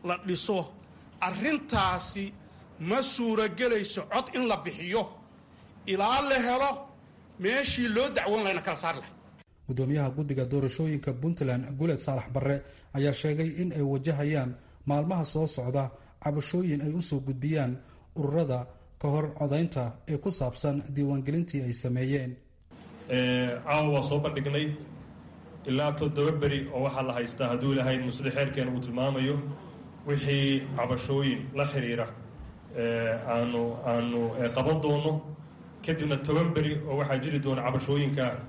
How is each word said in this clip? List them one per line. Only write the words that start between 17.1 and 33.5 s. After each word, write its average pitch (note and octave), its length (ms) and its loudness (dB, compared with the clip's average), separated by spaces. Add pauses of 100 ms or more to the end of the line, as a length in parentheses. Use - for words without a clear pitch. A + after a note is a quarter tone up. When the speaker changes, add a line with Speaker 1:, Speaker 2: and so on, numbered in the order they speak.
Speaker 2:
gudbiyaan C3+ 520 0 (440)
ururada C#3+ 500 0 (320)
ka D3 100 0
hor D3+ 260 2
codaynta C#3+ 580 0 (160)
ee D3+ 100 0
ku G3 120 -2
saabsan C#3+ 520 0 (120)
diiwaangelintii C#3+ 680 0
ay A#2+ 100 -2
sameeyeen. B2+ 640 0 (720)
Speaker 3:
Ee, B2+ 540 2
caawa D3+ 280 4
waa C3+ 100 4
soo C#3+ 180 2
bandhignay C#3+ 460 0 (1000)
ilaa C#3+ 260 2
toddoba D3 400 2
beri C#3+ 400 2
oo C3 100 0
waxaa C3+ 200 0
la B2+ 100 0
haystaa A#2+ 360 -2
hadduu B2 240 2
Ilaahay C3 260 2
musli B2+ 320 -2
xeerkeena C3+ 420 0
uu B2 80 -2
tilmaamayo, C3 560 0 (680)
wixii C#3 560 2 (140)
cabashooyin B2+ 640 0 (140)
la C#3+ 120 2
xiriira, A#2 400 0 (720)
ee, A#2 360 2 (160)
aanu, A#2 340 2 (240)